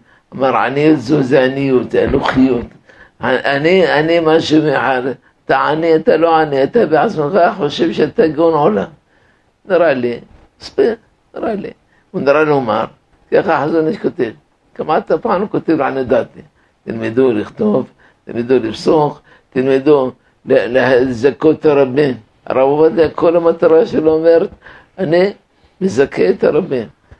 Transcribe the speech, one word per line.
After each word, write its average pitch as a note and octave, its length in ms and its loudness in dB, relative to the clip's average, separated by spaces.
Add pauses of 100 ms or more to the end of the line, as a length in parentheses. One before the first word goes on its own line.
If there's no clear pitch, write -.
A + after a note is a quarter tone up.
(360)
אמר, B2 220 0
"עניות C#3 420 2
זו C#3 220 0
זה C3 220 2
עניות, C3 480 -2
זה A2+ 120 0
אנוכיות. B2+ 640 0 (560)
אני, C#3 800 0
אני E3 240 0
משהו D#3 380 2
מיוחד. C3+ 400 -2 (440)
אתה C3+ 180 0
עני, D#3+ 320 0
אתה D#3 220 2
לא E3 180 2
עני, D3 280 0
אתה G#3 220 0
בעצמך D#3 540 0 (180)
חושב D3 360 -2
שאתה D#3+ 340 0
גאון D#3+ 260 0
עולם." G#2+ 340 0 (800)
נראה E3+ 280 2
לי, A#2+ 260 -4 (420)
מסביר, - 340 -2 (400)
נראה G#3+ 200 -6
לי. - 160 -10 (400)
הוא F#3 100 -6
נראה C#3+ 220 2
לומר, B2+ 420 0 (480)
ככה - 220 0
החזון D#3 320 -2
איש - 100 -4
כותב. A#2 340 -6 (440)
כמעט D#3+ 360 -2
הפעם A3 300 -2
הוא G#3 80 -6
כותב - 220 -2
לעניות C3+ 360 -2
דעתי. - 340 -2 (420)
תלמדו A#2 480 -2
לכתוב, G#2+ 580 -4 (360)
תלמדו A#2+ 340 -2
לפסוק, C#3+ 600 -2 (280)
תלמדו C3+ 640 0 (340)
ל-, A#2+ 320 0
לזכות C3 880 0
הרבים. C#3 480 2 (320)
הרב - 120 -4
עובדיה, D3+ 520 2
כל E3 260 0
המטרה E3 500 2
שלו D#3 280 0
אומרת, E3 360 2 (480)
אני F#3 360 0 (480)
מזכה C#3 480 0
את G3 140 -2
הרבים. D3+ 440 -2 (320)